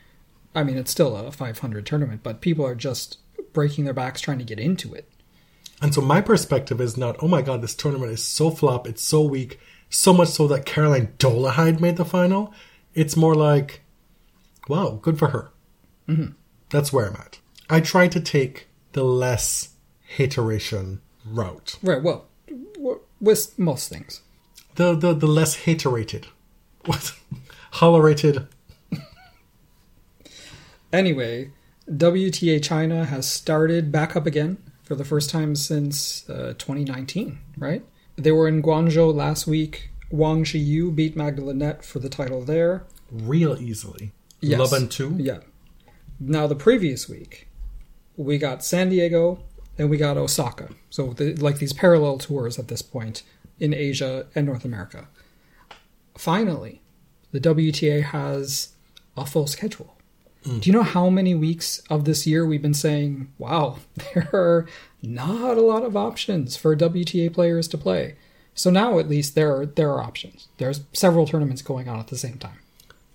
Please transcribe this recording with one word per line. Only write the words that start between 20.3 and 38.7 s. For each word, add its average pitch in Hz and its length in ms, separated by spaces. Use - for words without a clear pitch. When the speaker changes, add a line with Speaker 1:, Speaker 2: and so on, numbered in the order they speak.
Speaker 2:
route. 110 580
Speaker 1:
Right, 175 200
well, 156 240
w-, 277 260
with - 380
most 160 300
things. - 340
Speaker 2:
The, 175 220
the, 170 180
the 147 140
less 156 260
haterated. 127 600
What? - 260
<laughs> - 300
Hollerated. 151 760
Speaker 1:
Anyway, 139 580
W 175 340
T 170 200
A 156 100
China 160 440
has 131 240
started 160 640
back 156 240
up 156 100
again 156 320
for - 120
the 139 100
first 147 260
time 156 240
since, 143 760
uh, 127 280
twenty 143 260
nineteen, 131 540
right? 147 280
They 156 160
were 160 160
in 156 140
Guangzhou 160 520